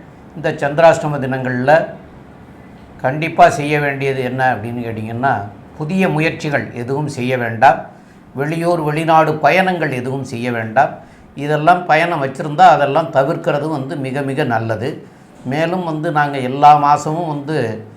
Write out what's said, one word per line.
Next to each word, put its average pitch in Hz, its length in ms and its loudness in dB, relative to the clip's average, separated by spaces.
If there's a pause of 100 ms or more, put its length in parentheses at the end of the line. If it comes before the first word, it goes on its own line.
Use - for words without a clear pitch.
(360)
இந்த 160 160 -4
சந்திராஷ்டம 151 680 2
தினங்கள்ல 127 520 -2 (1300)
கண்டிப்பா 156 480 4
செய்ய 147 300 0
வேண்டியது 135 440 -2
என்ன 127 320 0
அப்படின்னு 120 280 -6
கேட்டிங்கன்னா, 117 500 -2 (440)
புதிய 180 320 0
முயற்சிகள் 151 640 -2
எதுவும் 139 340 -4
செய்ய 127 300 -4
வேண்டாம். 120 420 2 (560)
வெளியூர், 165 460 -2
வெளிநாடு 156 520 2
பயணங்கள் 160 580 0
எதுவும் 131 320 -6
செய்ய 120 280 -6
வேண்டாம். 113 400 0 (440)
இதெல்லாம் 147 500 2
பயணம் 160 380 0
வச்சிருந்தா 165 420 2 (100)
அதெல்லாம் 143 360 0
தவிர்க்கிறது 147 580 0
வந்து 135 260 -6
மிக 135 260 -6
மிக 135 220 -2
நல்லது. 113 460 -2 (560)
மேலும் 165 380 -2
வந்து 160 280 -4
நாங்க 143 260 0
எல்லா 139 400 4
மாசமும் 147 500 0
வந்து 147 300 -6 (400)